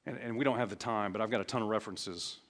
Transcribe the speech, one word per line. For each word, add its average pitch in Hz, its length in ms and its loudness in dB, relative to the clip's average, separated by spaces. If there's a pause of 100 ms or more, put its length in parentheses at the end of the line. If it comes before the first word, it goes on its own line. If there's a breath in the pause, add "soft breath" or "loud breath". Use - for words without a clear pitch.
And, 131 140 -6
and 117 180 -4
we 139 60 2
don't 123 160 4
have 113 100 2
the 101 60 -6
time, 104 360 0
but 104 80 0
I've 110 120 2
got 104 100 4
a - 20 2
ton 120 200 0
of 107 40 0
references. 98 720 -2 (120)